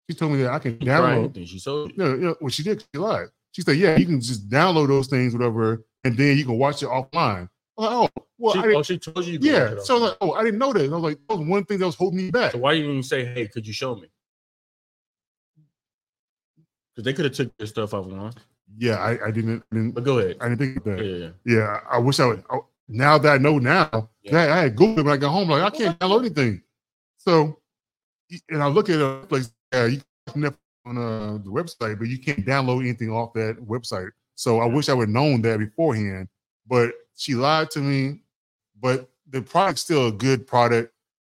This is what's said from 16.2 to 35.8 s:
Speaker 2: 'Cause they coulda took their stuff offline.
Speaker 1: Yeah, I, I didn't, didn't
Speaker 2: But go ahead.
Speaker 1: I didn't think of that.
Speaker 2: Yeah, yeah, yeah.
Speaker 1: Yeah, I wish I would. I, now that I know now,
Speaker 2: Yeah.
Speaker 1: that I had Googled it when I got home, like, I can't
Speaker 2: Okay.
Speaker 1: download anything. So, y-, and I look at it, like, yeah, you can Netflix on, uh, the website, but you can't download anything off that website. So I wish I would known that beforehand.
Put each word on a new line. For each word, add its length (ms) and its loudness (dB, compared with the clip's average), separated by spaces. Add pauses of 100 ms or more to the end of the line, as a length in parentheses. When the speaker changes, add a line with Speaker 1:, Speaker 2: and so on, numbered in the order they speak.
Speaker 2:
'Cause 100 -12
they 80 -2
coulda 180 -2
took 260 -6
their 100 -10
stuff 260 -6
offline. 440 -8 (400)
Speaker 1:
Yeah, 200 0
I, 300 -2
I 40 -2
didn't, 420 -2
didn't 200 -2
Speaker 2:
But 120 -6
go 140 2
ahead. 220 0
Speaker 1:
I 80 -4
didn't 100 -2
think 180 -2
of 80 -10
that. 200 -4
Speaker 2:
Yeah, 80 -6
yeah, 180 -10 (160)
yeah. 100 4
Speaker 1:
Yeah, 240 0 (100)
I 80 0
wish 220 2
I 60 4
would. 240 -2
I, 80 -4 (300)
now 300 4
that 140 4
I 60 4
know 200 4
now, 520 0 (120)
Speaker 2:
Yeah. 100 -8
Speaker 1:
that 180 4
I 80 2
had 180 0
Googled 220 6
it 60 2
when 100 4
I 20 0
got 140 0
home, 180 0
like, 140 4
I 80 2
can't 260 -2
Speaker 2:
Okay. 100 -2
Speaker 1:
download 140 4
anything. 420 0 (540)
So, 420 2 (720)
y-, 80 -16 (120)
and 120 -2
I 60 2
look 220 2
at 100 2
it, 320 -2
like, 100 0 (300)
yeah, 140 2
you 140 -2 (280)
can 140 -6
Netflix 140 -4 (300)
on, 120 -8
uh, 400 -6
the 120 -14
website, 480 -6
but 100 -6
you 100 -8
can't 280 -4
download 360 0
anything 280 -4
off 220 -6
that 260 -4
website. 520 -8 (260)
So 240 2
I 60 2
wish 220 0
I 60 4
would 140 0
known 340 2
that 160 0
beforehand. 680 -4 (380)